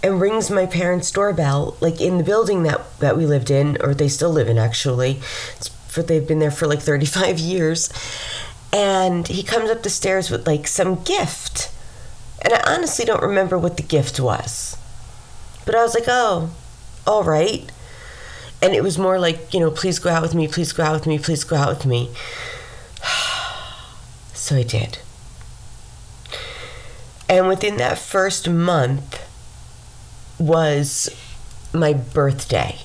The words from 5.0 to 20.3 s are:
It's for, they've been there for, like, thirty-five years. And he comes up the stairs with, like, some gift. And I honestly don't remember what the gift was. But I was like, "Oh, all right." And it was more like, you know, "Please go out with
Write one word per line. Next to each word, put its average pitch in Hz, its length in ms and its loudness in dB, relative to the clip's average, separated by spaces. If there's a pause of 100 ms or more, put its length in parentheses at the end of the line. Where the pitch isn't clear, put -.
It's - 100 -8 (200)
for, - 140 -2
they've 160 240 2
been 156 120 2
there 151 120 4
for, 151 160 0
like, 147 140 2
thirty-five 160 580 2
years. 165 520 0 (800)
And 185 560 2
he 185 140 -2
comes 220 260 0
up 226 140 0
the 202 80 -2
stairs 190 400 0
with, - 160 -2
like, 151 200 2
some 185 360 0
gift. - 680 -2 (720)
And 233 140 2
I - 120 2
honestly 320 380 0
don't 226 180 2
remember 190 360 2
what 175 180 0
the 151 60 -6
gift - 360 2
was. - 600 -2 (880)
But - 80 0
I 233 80 6
was 233 100 4
like, 233 160 2
"Oh, 214 400 2 (580)
all 208 180 4
right." 165 460 2 (920)
And 190 120 6
it - 80 4
was 165 160 0
more 185 200 4
like, 165 340 0
you 190 80 2
know, 160 100 4
"Please 175 280 -2
go 175 120 0
out 165 120 2
with 160 120 0